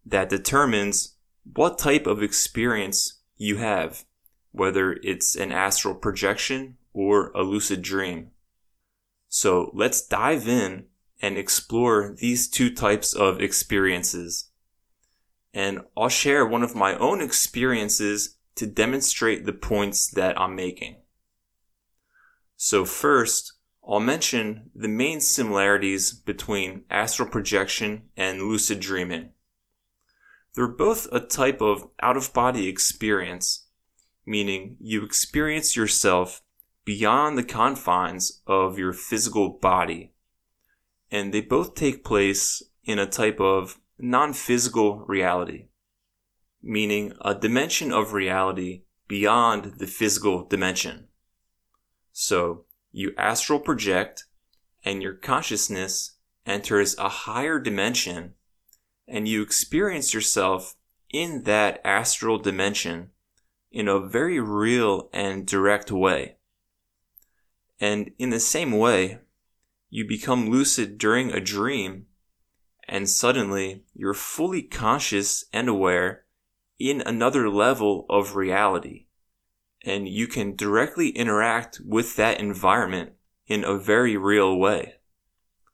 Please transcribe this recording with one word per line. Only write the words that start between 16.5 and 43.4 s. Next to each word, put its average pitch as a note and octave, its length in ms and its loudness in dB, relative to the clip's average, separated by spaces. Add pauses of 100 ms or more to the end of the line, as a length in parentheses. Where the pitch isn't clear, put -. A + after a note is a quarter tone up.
of A#2+ 100 -4
my G2 220 2
own F3 240 2
experiences A2 1160 -2 (200)
to A2 100 -6
demonstrate A2+ 800 0
the G2+ 60 -2
points G2+ 560 -2
that F#2 300 0
I'm F#2+ 180 -2
making. F#2 400 -8 (1600)
So G2 280 2
first, - 680 2 (360)
I'll G#2 120 2
mention A2+ 720 -2
the G#2+ 140 -4
main C#3 320 -2
similarities G2+ 920 2
between G2 800 -6
astral A2 380 -2
projection G#2 880 -2
and F#2+ 260 -4
lucid G#2 380 -2
dreaming. F2 500 -6 (1300)
They're B2 100 0
both F#3+ 460 0
a A#2+ 80 0
type C3+ 420 0
of G2+ 260 0 (140)
out-of-body B2 640 0
experience, F#2+ 1000 -2 (600)
meaning G2+ 540 -4
you G#2+ 240 -4
experience D3+ 720 -2
yourself F#2+ 640 2 (400)
beyond A#2 540 2
the B2 80 -2
confines F#2 1000 0
of F#2+ 320 2
your F#2 140 -2
physical G#2 580 0
body, F2+ 640 0 (960)
and G2+ 220 -2
they G#2+ 80 0
both D#3 340 -2
take C#3 280 -2
place G2+ 600 0 (220)
in G#2+ 140 -2
a G2 80 0
type G#2+ 320 0
of F#2+ 400 2 (200)